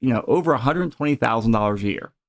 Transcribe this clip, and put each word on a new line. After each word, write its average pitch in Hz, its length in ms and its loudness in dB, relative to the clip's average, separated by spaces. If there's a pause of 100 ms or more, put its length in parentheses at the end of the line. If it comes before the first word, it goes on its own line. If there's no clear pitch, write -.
you 127 120 0
know, 110 140 0
over 165 280 2
a 123 40 0
hundred 160 320 -2
twenty 147 240 -2
thousand 113 380 0
dollars 104 320 0
a - 20 -4
year. - 240 -6 (180)